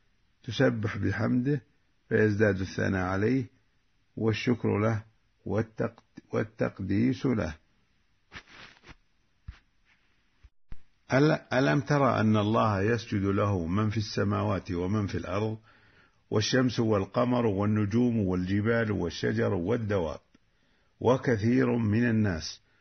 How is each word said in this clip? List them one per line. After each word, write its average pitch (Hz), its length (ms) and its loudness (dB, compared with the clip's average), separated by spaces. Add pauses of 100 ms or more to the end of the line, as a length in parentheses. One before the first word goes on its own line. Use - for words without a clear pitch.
(440)
تسبح 113 540 0
بحمده 120 640 0 (480)
فيزداد 107 500 4
الثناء 95 460 -2
عليه 107 400 0 (720)
والشكر 110 640 0
له 110 240 0 (420)
والتق-، 113 580 -4 (300)
والتقديس 113 920 -2
له. 101 300 0 (3500)
أل-، 147 400 2
ألم 143 280 2
تر 131 380 2
أن 107 180 4
الله 107 440 2
يسجد 107 420 -2
له 98 440 0
من 104 220 0
في 104 80 -4
السماوات 104 760 -2
ومن 95 360 -2
في 92 80 -6
الأرض، 107 420 -4 (720)
والشمس 120 500 0
والقمر 117 640 0
والنجوم 107 760 0
والجبال 101 720 0
والشجر 107 640 -2
والدواب 98 640 -2 (800)
وكثير 120 800 2
من 113 320 2
الناس، 104 520 0 (200)